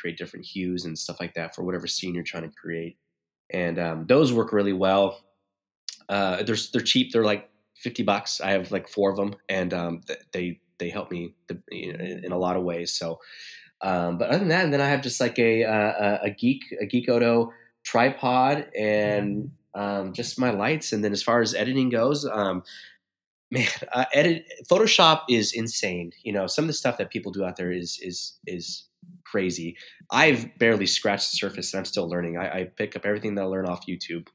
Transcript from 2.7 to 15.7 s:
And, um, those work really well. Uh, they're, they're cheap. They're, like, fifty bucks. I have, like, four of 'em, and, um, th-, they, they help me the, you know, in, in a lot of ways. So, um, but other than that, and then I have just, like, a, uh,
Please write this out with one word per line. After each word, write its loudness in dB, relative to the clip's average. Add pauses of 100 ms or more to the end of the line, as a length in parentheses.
And, -2
um, -4
those 6
work 2
really 2
well. 4 (880)
Uh, 0
they're, 0 (160)
they're 0
cheap. 2
They're, 4
like, 0 (260)
fifty -6
bucks. 0
I 0
have, 0
like, -4
four 2
of -4
'em, -2 (140)
and, -2
um, -4
th-, -8 (120)
they, -6 (180)
they -6
help -8
me -8 (140)
the, -10 (100)
you -10
know, -10
in, -8
in -6
a 0
lot 2
of 0
ways. -4
So, -4 (640)
um, 0
but 0
other 4
than 0
that, 4
and 2
then 2
I 2
have 2
just, -4
like, 0
a, 4
uh, 2